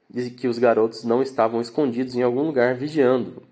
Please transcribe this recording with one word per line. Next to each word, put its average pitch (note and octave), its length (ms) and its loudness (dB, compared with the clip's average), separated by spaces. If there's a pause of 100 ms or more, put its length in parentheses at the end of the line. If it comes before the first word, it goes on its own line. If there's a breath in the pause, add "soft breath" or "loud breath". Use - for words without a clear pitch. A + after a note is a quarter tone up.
de B2 220 -6
que B2 160 -6
os A#2 100 -2
garotos A2+ 460 2
não A#2+ 180 2
estavam A#2 400 0
escondidos B2 540 -2
em B2 80 0
algum B2 200 0
lugar B2+ 320 0
vigiando, B2+ 760 0